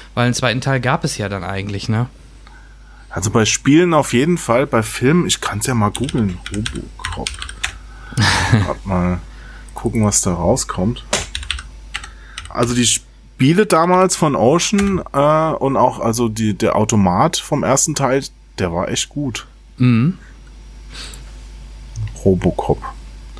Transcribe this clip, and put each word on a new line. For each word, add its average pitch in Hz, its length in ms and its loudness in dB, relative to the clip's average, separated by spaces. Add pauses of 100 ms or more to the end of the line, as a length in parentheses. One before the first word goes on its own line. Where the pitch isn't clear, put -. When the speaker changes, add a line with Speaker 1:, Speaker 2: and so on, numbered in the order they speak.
(160)
Speaker 1:
Weil 120 100 2
einen 123 80 4
zweiten 123 280 0
Teil 135 200 0
gab 131 240 0
es - 120 -4
ja 101 120 -4
dann 98 140 -6
eigentlich, 98 440 -6
ne? 113 200 0 (1040)
Speaker 2:
Also 98 200 -4
bei 110 160 4
Spielen 165 480 4
auf 147 200 2
jeden 156 260 2
Fall, 123 280 0
bei 117 160 2
Filmen, 147 440 2
ich - 120 -2
kann's - 280 -4
ja 127 80 0
mal 104 160 2
googeln. 113 480 -2 (140)
Robocop. - 760 -8 (880)
Speaker 1:
<laughs> 95 480 2
Speaker 2:
Grad 76 200 -6
mal 90 340 0 (560)
gucken, 113 280 0
was - 180 2
da 92 120 0
rauskommt. 92 720 0 (1400)
Also 120 240 -2
die 120 140 2
Spiele - 800 2
damals 180 480 4
von 147 200 2
Ocean, 175 680 2 (100)
äh, 156 420 2
und 135 220 0
auch 120 220 2
also 117 300 2
die, 110 260 0
der - 200 2
Automat 107 640 4
vom 143 260 -2
ersten 135 300 2
Teil, 135 300 0 (340)
der 87 160 -2
war 87 160 -2
echt - 200 -4
gut. 143 360 -6 (320)
Speaker 1:
Mhm. 123 400 4 (2000)
Speaker 2:
Robocop. - 560 2 (580)